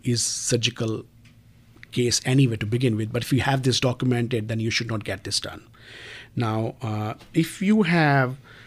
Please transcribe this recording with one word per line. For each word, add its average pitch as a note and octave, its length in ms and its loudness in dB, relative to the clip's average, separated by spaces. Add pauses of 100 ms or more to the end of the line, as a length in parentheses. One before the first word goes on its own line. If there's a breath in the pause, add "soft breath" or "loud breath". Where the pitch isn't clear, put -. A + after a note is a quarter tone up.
is A#2 180 0
surgical A2+ 840 -2 (880)
case A#2+ 320 0
anyway C3 320 4
to A2 80 -6
begin A#2 320 2
with. A2 160 -4
But A#2+ 100 -2
if - 80 -10
you C3 80 4
have C3+ 240 0
this B2+ 160 2
documented, A#2+ 680 0
then A2+ 100 -2
you A2 100 0
should A#2 180 -2
not A2+ 180 -4
get - 180 -6
this - 160 -4
done. - 240 -8 (720 loud breath)
Now, A2+ 460 -2
uh, G#2+ 320 -4 (200)
if - 280 -2
you G#3+ 220 4
have, C#3+ 540 4 (300 loud breath)